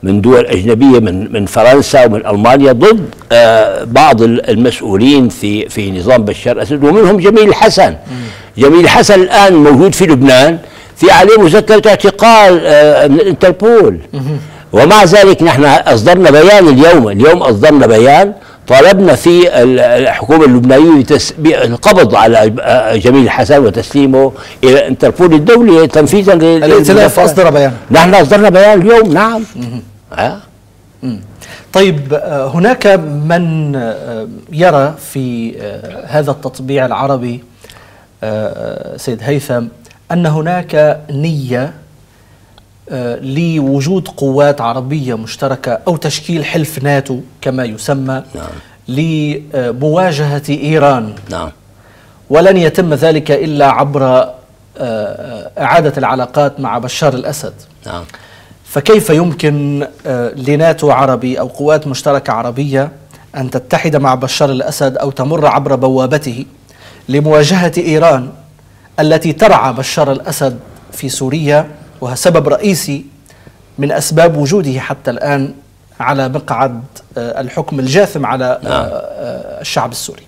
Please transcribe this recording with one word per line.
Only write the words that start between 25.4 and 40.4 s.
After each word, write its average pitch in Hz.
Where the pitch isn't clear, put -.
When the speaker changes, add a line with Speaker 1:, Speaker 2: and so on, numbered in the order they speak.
Speaker 1:
تنفيذاً 190
لل-، 165
Speaker 2:
الائتلاف 190
Speaker 1:
للمذكرة. 175
Speaker 2:
أصدر 170
بيان. 139
Speaker 1:
نحن 165
أصدرنا 202
بيان 196
اليوم، 220
نعم. 220
Speaker 2:
مهم. 120
Speaker 1:
آه. 135
Speaker 2:
مم. 117
طيب، 151
آه، 143
هناك 208
من، 160
آه، 113
يرى 156
في، 120
آه، -
هذا 143
التطبيع 131
العربي، 123
آه، -
سيد 117
هيثم، 127
أن 175
هناك 156